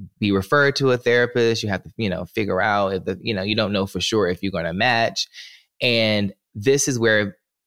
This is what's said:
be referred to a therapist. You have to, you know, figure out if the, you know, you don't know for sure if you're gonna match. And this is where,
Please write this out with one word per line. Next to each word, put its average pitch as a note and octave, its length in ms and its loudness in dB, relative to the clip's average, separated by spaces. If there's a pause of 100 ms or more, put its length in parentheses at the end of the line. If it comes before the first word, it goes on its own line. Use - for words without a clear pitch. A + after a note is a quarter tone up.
(200)
be G#2 120 2
referred C#3 460 2
to C3 160 2
a B2 40 2
therapist. A#2+ 640 2
You G#2+ 80 -4
have F#2 140 -2
to, F2 120 -20
you A2 140 -2
know, F2 160 -4
figure G2 340 -2
out G2+ 360 2
if F2+ 100 -6
the, F#2+ 160 -4
you G#2+ 140 -4
know, F#2+ 80 -4
you G#2+ 120 -2
don't G#2 180 0
know G2 120 0
for F#2 160 -6
sure G#2 260 0
if F2+ 140 -4
you're G2 100 -4
gonna E2+ 220 -4
match. A2+ 540 0 (520)
And A2 540 0 (220)
this C3+ 320 2
is C3 100 0
where, G#2+ 400 2 (300)